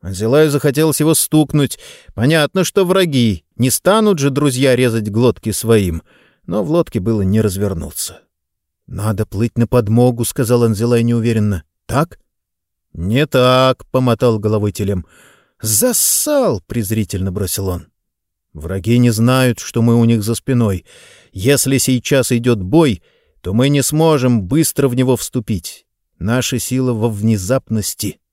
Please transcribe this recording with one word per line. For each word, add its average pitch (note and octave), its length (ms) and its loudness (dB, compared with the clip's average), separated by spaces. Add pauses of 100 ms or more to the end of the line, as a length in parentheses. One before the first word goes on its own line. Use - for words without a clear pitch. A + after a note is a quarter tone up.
Анзелаю A2+ 500 0
захотелось D3 480 0
его D#3 140 2
стукнуть. D3+ 680 0 (340)
Понятно, E3 520 0
что - 180 0
враги. D3 640 0 (100)
Не B2+ 140 0
станут G#3 500 2
же C#3 120 2
друзья C3 440 2
резать A2+ 340 0
глотки A2 440 0
своим. G2 500 0 (420)
Но F2+ 160 -4
в D#3+ 100 -4
лодке D#3+ 280 0
было G#2+ 220 -2
не G2 180 2
развернуться. F#2+ 800 -4 (680)
«Надо G#2 400 -4
плыть A2 320 -4
на A#2 80 2
подмогу», — A#2+ 600 2
сказал A#2+ 380 0
Анзелай A#2 400 2
неуверенно. A2 600 0 (220)
«Так?» C#3+ 340 -4 (760)
«Не G#2+ 320 0
так», — B2+ 680 2
помотал B2 480 2
головой G#2+ 320 0
Телем. F#2+ 340 -4 (560)
«Зассал», — A3 1040 0
презрительно G2+ 640 -4
бросил G2 360 -4
он. F2 200 -6 (680)
«Враги F#2+ 460 -2
не A#2+ 100 4
знают, A#2+ 500 2
что - 220 -4
мы A#2 140 4
у A#2 100 4
них A2+ 180 2
за A2+ 120 -2
спиной. A2 500 -2 (460)
Если C3+ 480 0
сейчас B2+ 520 0
идёт A#2+ 300 0
бой, A#2 400 0 (400)
то F#2 120 -8
мы B2+ 160 2
не C#3+ 120 0
сможем C3 600 2
быстро C#3 440 0
в A#2+ 80 -2
него B2+ 220 0
вступить. - 680 -8 (320)
Наша A#2+ 400 -4
сила B2+ 340 -2
во A2+ 160 -2
внезапности. G#2 1120 -4 (140)